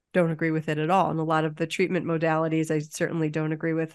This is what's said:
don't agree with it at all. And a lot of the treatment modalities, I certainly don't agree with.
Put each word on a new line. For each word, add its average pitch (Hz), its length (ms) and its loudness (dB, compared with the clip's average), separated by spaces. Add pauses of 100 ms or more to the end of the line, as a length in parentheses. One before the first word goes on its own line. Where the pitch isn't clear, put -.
(140)
don't 175 160 4
agree 160 200 0
with 156 200 0
it 151 80 0
at 156 100 0
all. 175 220 4
And 160 100 -2
a 160 40 -2
lot 156 200 2
of 156 120 -4
the 165 100 -2
treatment 175 400 0
modalities, 160 640 0
I 156 80 0
certainly 156 500 -2
don't 156 240 -2
agree 160 220 -2
with. 160 200 -4